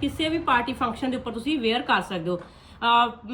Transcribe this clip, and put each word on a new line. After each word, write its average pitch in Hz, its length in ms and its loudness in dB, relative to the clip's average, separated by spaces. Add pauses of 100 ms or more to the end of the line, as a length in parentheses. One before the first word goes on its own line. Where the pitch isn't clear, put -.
ਕਿਸੇ 311 280 -2
ਵੀ 320 100 0
ਪਾਰਟੀ 254 340 2
ਫੰਕਸ਼ਨ 247 380 -2
ਦੇ 254 60 -2
ਉੱਪਰ 233 140 -6
ਤੁਸੀਂ 254 280 -2
ਵੇਅਰ 226 220 2
ਕਰ 214 200 2
ਸਕਦੇ 175 280 -4
ਹੋ। 175 60 0
ਅਹ, 240 720 2 (260)